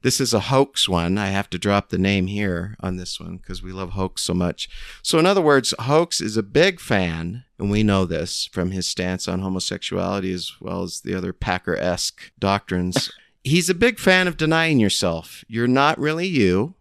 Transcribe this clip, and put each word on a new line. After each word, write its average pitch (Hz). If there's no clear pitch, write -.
This 123
is 123
a 104
hoax 135
one. 90
I 101
have 98
to 90
drop 101
the -
name 95
here 98
on 92
this 90
one 87
'cause -
we 92
love 92
hoax 95
so -
much. 90
So -
in 170
other 196
words, 139
hoax 151
is 107
a 110
big 170
fan, 92
and 101
we 104
know 98
this 82
from 92
his 92
stance 92
on 90
homosexuality 95
as 90
well 90
as 90
the -
other 92
Packer-esque -
doctrines. 92
<laughs> -
He's 170
a 190
big 226
fan 185
of 170
denying 160
yourself. 92
You're 117
not 135
really 156
you. 120